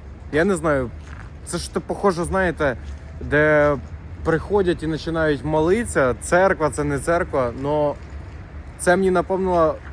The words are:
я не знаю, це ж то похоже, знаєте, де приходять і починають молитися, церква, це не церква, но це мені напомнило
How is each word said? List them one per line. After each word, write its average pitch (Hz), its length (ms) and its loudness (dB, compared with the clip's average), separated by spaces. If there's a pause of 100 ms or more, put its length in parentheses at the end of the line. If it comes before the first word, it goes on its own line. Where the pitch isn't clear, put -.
(320)
я 156 140 4
не 196 100 2
знаю, 143 340 0 (560)
це 175 120 -6
ж - 160 -8
то 190 80 -2
похоже, 175 420 0
знаєте, 160 540 0 (440)
де 147 540 4 (480)
приходять 165 600 0
і 156 40 -2
починають 160 560 -2
молитися, 156 760 2
церква, 175 480 4
це 147 140 -4
не 143 160 0
церква, 160 520 0 (100)
но 147 340 0 (840)
це 175 160 4
мені 190 160 4
напомнило 175 640 2 (180)